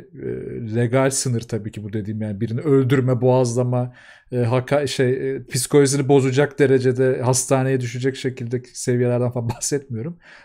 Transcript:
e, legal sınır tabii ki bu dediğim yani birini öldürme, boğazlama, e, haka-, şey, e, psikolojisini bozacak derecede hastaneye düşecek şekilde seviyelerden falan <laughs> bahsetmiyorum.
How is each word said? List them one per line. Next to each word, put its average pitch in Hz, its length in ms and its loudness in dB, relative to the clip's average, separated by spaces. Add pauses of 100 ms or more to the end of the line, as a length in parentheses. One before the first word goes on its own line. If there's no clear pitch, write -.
(240)
e, 127 40 -8 (480)
legal 123 340 2
sınır 127 320 -2
tabii 110 300 -8
ki 104 120 -12
bu 104 100 -10
dediğim 107 280 -6
yani 104 200 -6
birini 113 180 -4
öldürme, 131 600 2
boğazlama, 123 720 2 (380)
e, 123 60 -4
haka-, 123 500 0
şey, 135 480 0
e, 123 100 -10
psikolojisini 135 600 2
bozacak 139 520 4
derecede 131 640 4
hastaneye 131 600 0
düşecek 123 340 -4
şekilde 123 480 -6 (100)
seviyelerden 123 580 0
falan 117 180 -4
<laughs> 113 60 -6
bahsetmiyorum. 139 640 -6 (280)